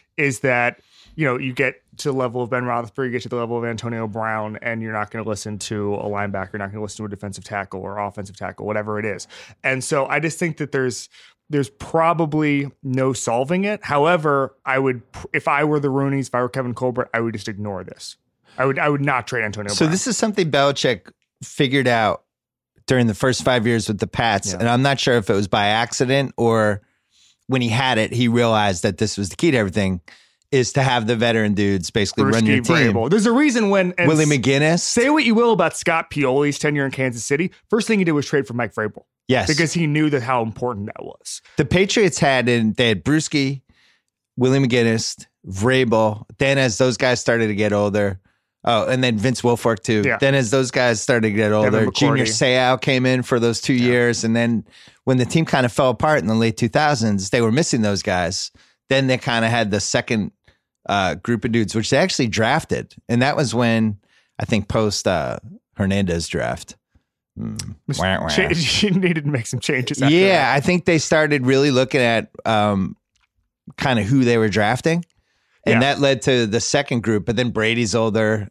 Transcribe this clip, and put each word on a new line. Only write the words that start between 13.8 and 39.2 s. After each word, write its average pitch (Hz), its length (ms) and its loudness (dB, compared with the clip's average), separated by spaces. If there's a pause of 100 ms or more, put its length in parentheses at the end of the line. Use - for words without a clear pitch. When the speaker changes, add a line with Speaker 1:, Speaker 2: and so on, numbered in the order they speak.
Speaker 1:
However, 147 720 0 (100)
I 135 140 0
would, 127 240 -2 (280)
if 147 160 -2
I 147 160 2
were 151 160 0
the 143 100 0
Rooneys, 139 380 -2
if - 80 -6
I 123 60 0
were 123 80 -2
Kevin 123 240 -6
Colbert, 123 400 -4
I 117 80 -2
would 113 120 -2
just 104 140 -10
ignore 101 380 -8
this. - 320 -18 (400)
I 127 80 0
would, 135 120 0
I 160 120 0
would 143 120 0
not 135 260 -2
trade 117 180 -4
Antonio 101 260 -6
Speaker 2:
So 101 140 2
Speaker 1:
Brown. 160 60 2
Speaker 2:
this 190 160 -4
is 220 100 -2
something 196 340 -2
Belichick 139 600 0 (320)
figured 135 440 0
out 113 360 2 (640)
during 123 200 4
the 107 60 0
first 127 300 0
five 123 240 2
years 113 200 0
with 104 120 -4
the 104 80 -4
Pats, 104 440 0
Speaker 1:
Yeah. - 80 -6
Speaker 2:
and 117 80 0
I'm 135 140 2
not 139 180 0
sure 127 160 2
if 113 140 0
it 110 40 4
was 98 140 0
by 104 200 0
accident 123 680 0
or 110 460 2 (680)
when 127 140 0
he 120 80 0
had 123 280 0
it, 107 140 0
he 120 160 0
realized 110 560 2
that 101 140 0
this 107 200 -2
was 101 120 -4
the - 60 -16
key 170 160 2
to 127 60 4
everything, 95 440 -2 (500)
is 127 220 2
to 139 100 2
have 123 240 2
the 120 80 2
veteran 113 380 2
dudes 98 380 0
basically 110 340 0
run 113 200 2
your 107 120 4
Speaker 1:
Bruschi, 117 80 -2 (200)
Speaker 2:
team. 110 80 2
Speaker 1:
Vrabel. 113 160 0
There's 208 180 2
a 233 40 2
reason 240 380 2
when, 190 280 2
and 175 120 2
Speaker 2:
Willie 156 160 4
Speaker 1:
s-, 147 40 2
Speaker 2:
McGinnis. 143 520 2
Speaker 1:
say 240 280 0
what 302 140 2
you 226 120 2
will 233 180 4
about 170 240 0
Scott 165 340 -2
Pioli's 143 480 0
tenure 147 240 0
in 135 80 -4
Kansas 123 320 -4
City, 160 280 -2 (180)
first 226 180 0
thing 220 120 2
he 185 60 2
did 165 80 2
was 143 120 0
trade 143 220 0
for 117 60 -10
Mike 117 200 -6
Vrabel. 107 300 -6 (260)